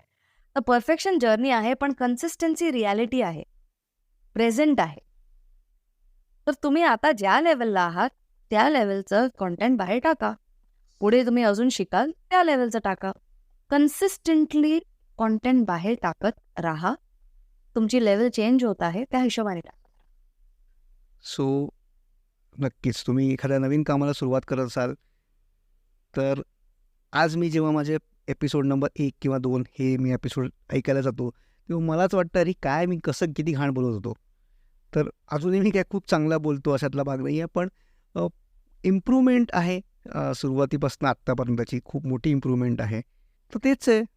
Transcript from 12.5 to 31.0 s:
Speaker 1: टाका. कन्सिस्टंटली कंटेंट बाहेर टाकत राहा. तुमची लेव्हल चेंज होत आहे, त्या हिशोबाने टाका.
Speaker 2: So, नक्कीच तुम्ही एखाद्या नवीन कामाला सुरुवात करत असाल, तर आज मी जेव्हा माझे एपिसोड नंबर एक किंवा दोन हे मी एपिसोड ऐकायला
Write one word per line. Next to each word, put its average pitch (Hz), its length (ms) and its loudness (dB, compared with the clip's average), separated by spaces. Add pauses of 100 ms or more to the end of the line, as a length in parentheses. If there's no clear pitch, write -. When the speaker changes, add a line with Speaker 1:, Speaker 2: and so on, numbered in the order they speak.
Speaker 1:
टाका. 190 280 -4 (580)
कन्सिस्टंटली 311 1080 2 (400)
कंटेंट 226 480 2
बाहेर 185 360 -2
टाकत - 580 -4
राहा. 165 340 -2 (800)
तुमची 226 300 2
लेव्हल 214 240 4
चेंज 240 360 2
होत 208 160 0
आहे, 180 240 -4
त्या 254 180 -2
हिशोबाने 214 380 -2
टाका. - 280 -20 (1500)
Speaker 2:
So, 139 320 -2 (920)
नक्कीच 127 480 -4
तुम्ही 135 260 2
एखाद्या 135 260 -2
नवीन 139 240 0
कामाला 143 300 0
सुरुवात 131 360 -2
करत 131 180 -2
असाल, 127 280 -4 (1200)
तर 139 260 -2 (680)
आज 156 240 0
मी 170 140 -2
जेव्हा 156 200 0
माझे 151 280 0 (300)
एपिसोड 143 380 0
नंबर 139 300 0
एक 143 260 -2
किंवा 135 160 0
दोन 127 260 -2 (140)
हे 131 180 0
मी 131 140 0
एपिसोड 127 380 -4 (240)
ऐकायला 139 280 0